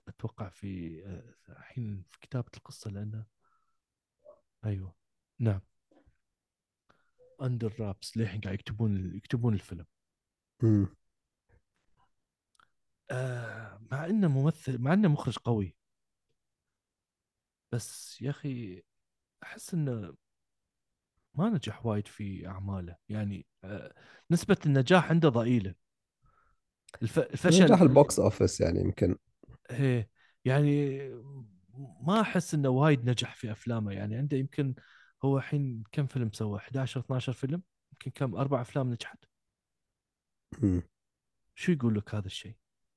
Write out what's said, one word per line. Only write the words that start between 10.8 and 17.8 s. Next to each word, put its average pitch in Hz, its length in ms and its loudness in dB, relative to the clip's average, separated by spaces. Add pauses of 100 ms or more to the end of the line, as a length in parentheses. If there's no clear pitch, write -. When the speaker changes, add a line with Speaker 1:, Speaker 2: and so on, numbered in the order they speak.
Speaker 1:
آه، 113 680 -8 (100)
مع 147 160 -4
إنه 196 220 4
ممثل، 135 500 2
مع 135 140 2
إنه 202 160 6
مخرج 139 280 0
قوي، 107 400 0 (2000)
بس - 500 -10